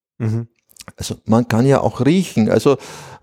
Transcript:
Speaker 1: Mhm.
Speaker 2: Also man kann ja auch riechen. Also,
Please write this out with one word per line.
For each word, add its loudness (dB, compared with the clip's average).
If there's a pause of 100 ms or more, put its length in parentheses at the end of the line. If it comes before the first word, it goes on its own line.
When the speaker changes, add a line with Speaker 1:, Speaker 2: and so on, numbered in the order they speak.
(200)
Speaker 1:
Mhm. -4 (500)
Speaker 2:
Also -10 (100)
man 2
kann 0
ja 4
auch -2
riechen. 2
Also, 4 (500)